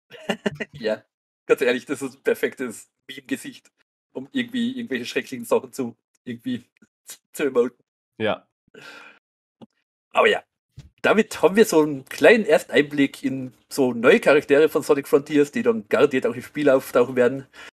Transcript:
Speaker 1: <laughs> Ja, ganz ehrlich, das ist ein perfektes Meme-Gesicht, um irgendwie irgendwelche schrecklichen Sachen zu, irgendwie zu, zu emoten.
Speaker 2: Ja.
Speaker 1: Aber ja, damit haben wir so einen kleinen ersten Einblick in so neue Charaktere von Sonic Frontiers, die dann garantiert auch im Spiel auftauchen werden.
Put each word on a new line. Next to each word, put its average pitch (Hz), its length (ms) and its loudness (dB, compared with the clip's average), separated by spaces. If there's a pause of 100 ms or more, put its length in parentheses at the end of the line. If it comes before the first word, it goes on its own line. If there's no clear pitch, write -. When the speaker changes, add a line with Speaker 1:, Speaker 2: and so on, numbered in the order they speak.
(100)
Speaker 1:
<laughs> - 640 -10
Ja, 110 320 -6 (420)
ganz - 160 2
ehrlich, 123 240 0
das 139 160 -8
ist 131 140 -10
ein - 60 -20
perfektes 120 680 -4 (200)
Meme-Gesicht, - 640 -12 (420)
um 131 200 -14
irgendwie 123 440 -4
irgendwelche 120 300 -8
schrecklichen 120 400 -8
Sachen 123 260 -2
zu, 117 240 -8 (280)
irgendwie 123 400 -10 (420)
zu, - 100 -20 (160)
zu 165 120 -6
emoten. 127 380 -2 (360)
Speaker 2:
Ja. 104 280 -4 (1700)
Speaker 1:
Aber 117 160 2
ja, 92 140 -4 (600)
damit 196 400 0
haben 175 140 2
wir 220 80 6
so 160 180 4
einen 147 240 -4
kleinen 202 380 4
ersten - 280 0
Einblick 143 500 0
in 131 300 -6 (160)
so 127 240 0
neue 120 280 4
Charaktere 156 480 4
von 147 140 -2
Sonic 139 260 0
Frontiers, 143 440 0
die 120 100 -4
dann 113 260 -2
garantiert 127 380 2
auch 117 80 -2
im 123 80 -12
Spiel 147 280 -4
auftauchen 131 460 0
werden. 123 300 0 (300)